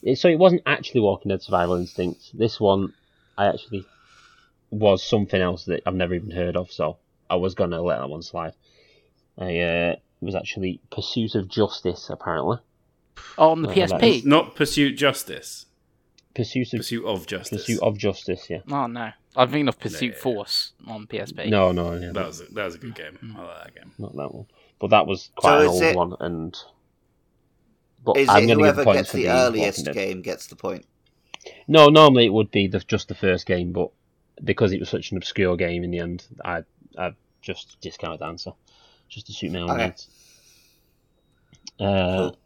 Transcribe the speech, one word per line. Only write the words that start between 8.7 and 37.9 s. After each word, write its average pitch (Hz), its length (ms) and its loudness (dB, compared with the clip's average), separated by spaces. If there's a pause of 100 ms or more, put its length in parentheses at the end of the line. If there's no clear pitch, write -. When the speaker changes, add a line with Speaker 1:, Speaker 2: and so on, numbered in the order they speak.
Speaker 1:
I, 92 60 -10 (160)
uh, 85 320 0
it - 80 -8 (200)
was 95 140 -8
actually 92 460 -8 (100)
Pursuit 110 440 -6
of 95 140 -2
Justice, - 600 -4
apparently. 82 480 -4 (800)
Speaker 2:
Oh, 160 140 6
on 165 100 -2
the 151 60 -4
Speaker 1:
Whatever 185 240 2
that - 80 0
Speaker 2:
P 233 80 6
S 214 40 6
P? 143 60 2
Speaker 1:
is. 120 80 -8
Speaker 3:
Not 147 280 4
Pursuit 143 440 0
Justice. - 640 -4 (720)
Speaker 1:
Pursuit 123 400 -4
of 120 60 -4
Speaker 3:
Pursuit 117 260 -8
of 98 200 -6
Justice. 101 360 -8
Speaker 1:
Pursuit 113 200 -2
of 104 140 2
Justice, 98 540 -6
yeah. 85 80 -8 (120)
Speaker 2:
Oh, 139 160 -4
no. 117 260 -10 (220)
I'm 127 160 2
thinking 143 180 -2
of 120 120 -6
Pursuit 113 300 -6
Speaker 3:
No, 117 60 -16
yeah. - 60 -18
Speaker 2:
Force 107 500 -6 (140)
on 107 200 -14
P - 140 -10
S - 120 -12
P. - 160 -8
Speaker 1:
No, 95 240 4
no, 87 220 -4
yeah, 87 140 -10
Speaker 3:
That 85 40 -12
Speaker 1:
no. 92 140 -6
Speaker 3:
was 80 160 -16
a, - 100 -18
that 104 140 -8
was 85 80 -10
a 82 40 -20
good 117 160 -16
game. 82 300 -18
Speaker 2:
Mm. 107 140 -18
Speaker 3:
I 90 80 -16
like 85 180 -18
that - 120 -20
game. - 220 -20
Speaker 1:
Not - 180 -12
that 71 180 -10
one. - 100 -16 (340)
But 101 120 -2
that 104 160 6
was 92 300 -8
quite - 160 4
Speaker 4:
So - 80 6
Speaker 1:
an - 40 6
Speaker 4:
is - 60 4
Speaker 1:
old 90 140 0
Speaker 4:
it 160 120 2
Speaker 1:
one, 87 220 -2
and 80 380 -8 (1500)
but 113 120 2
Speaker 4:
Is 139 120 4
Speaker 1:
I'm 104 160 8
Speaker 4:
it - 20 4
Speaker 1:
gonna - 20 2
give 113 100 6
Speaker 4:
whoever 143 260 4
Speaker 1:
points 120 160 6
Speaker 4:
gets 107 120 -4
Speaker 1:
for - 60 -4
Speaker 4:
the 131 60 0
Speaker 1:
the 107 40 0
Walking 127 180 4
Speaker 4:
earliest 107 380 -2
Speaker 1:
Dead. 71 100 -6
Speaker 4:
game 95 280 -6
gets - 260 -8
the - 80 -20
point? 92 280 -8 (840)
Speaker 1:
No, 151 200 12
normally 147 380 10
it 98 60 2
would 107 180 2
be 101 180 2
the, 101 120 -2
just - 280 -4
the - 60 -10
first 92 320 0
game, 90 260 -2
but 87 180 -4 (520)
because 110 300 0
it 95 80 -4
was - 80 -8
such - 240 -8
an 98 40 -6
obscure 90 400 -2
game 87 280 -4
in 87 60 -6
the 87 100 -6
end, 85 240 -8 (200)
I, 85 200 -6 (340)
I 90 160 -6 (280)
just - 380 -14
discounted 80 400 -12